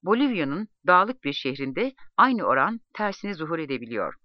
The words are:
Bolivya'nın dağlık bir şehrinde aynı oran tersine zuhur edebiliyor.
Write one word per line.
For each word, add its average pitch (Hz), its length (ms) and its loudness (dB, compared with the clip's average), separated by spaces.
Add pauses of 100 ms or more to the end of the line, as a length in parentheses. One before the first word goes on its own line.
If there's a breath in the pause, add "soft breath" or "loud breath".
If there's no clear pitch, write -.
Bolivya'nın 214 640 0 (180)
dağlık 190 380 4
bir 143 80 -2
şehrinde 139 640 -4 (220 soft breath)
aynı 233 260 4
oran 139 380 2 (140)
tersine 202 400 -4
zuhur 160 240 -6
edebiliyor. 117 560 -4 (100)